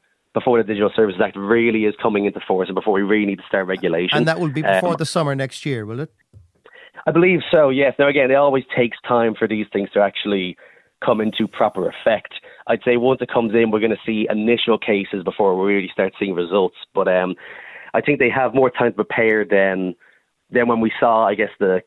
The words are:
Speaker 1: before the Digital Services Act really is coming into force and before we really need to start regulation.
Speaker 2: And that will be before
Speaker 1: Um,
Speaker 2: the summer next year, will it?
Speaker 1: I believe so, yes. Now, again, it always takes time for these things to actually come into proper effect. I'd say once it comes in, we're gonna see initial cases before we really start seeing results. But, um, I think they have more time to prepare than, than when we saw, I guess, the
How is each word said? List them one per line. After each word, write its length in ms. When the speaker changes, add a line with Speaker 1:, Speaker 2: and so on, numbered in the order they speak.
Speaker 1:
before 240
the 80
Digital 280
Services 300
Act 140
really 480
is 160
coming 240
into 160
force 260
and 80
before 180
we 100
really 220
need 120
to 100
start 200
regulation. 500
Speaker 2:
And 100
that 120
will 100
be 140
before 280
Speaker 1:
Um, 60
Speaker 2:
the 80
summer 280
next 320
year, 200
will 160
it? 100
Speaker 1:
I 60
believe 300
so, 180
yes. 300
Now, 80
again, 240
it 40
always 280
takes 220
time 280
for 120
these 260
things 200
to 80
actually 560
come 160
into 280
proper 420
effect. 440
I'd 180
say 120
once 240
it 80
comes 240
in, 180
we're 100
gonna 140
see 240
initial 480
cases 460
before 360
we 140
really 180
start 260
seeing 160
results. 440
But, 140
um, 280
I 80
think 180
they 100
have 260
more 140
time 220
to 40
prepare 480
than, 520
than 180
when 120
we 200
saw, 280
I 80
guess, 140
the 280